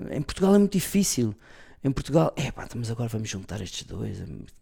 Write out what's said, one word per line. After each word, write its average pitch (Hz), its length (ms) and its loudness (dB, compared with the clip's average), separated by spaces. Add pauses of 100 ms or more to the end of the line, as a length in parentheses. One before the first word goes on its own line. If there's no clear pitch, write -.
(180)
em 147 40 -2
Portugal 190 340 4
é 208 40 10
muito 202 140 4
difícil. 147 640 2 (480)
Em 139 80 2
Portugal, 151 460 2
"É 135 140 -2
pá, - 240 -10
mas 117 140 -6
agora 117 200 -2
vamos 110 200 -4
juntar 98 320 -8
estes - 220 -10
dois, 101 340 -8 (440)